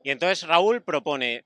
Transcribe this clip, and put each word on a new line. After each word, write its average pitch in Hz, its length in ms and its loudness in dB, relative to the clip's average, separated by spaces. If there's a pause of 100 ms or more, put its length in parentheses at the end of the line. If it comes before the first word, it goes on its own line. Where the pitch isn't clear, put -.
Y 139 80 -2
entonces 175 340 0
Raúl 190 380 2
propone: 135 640 -2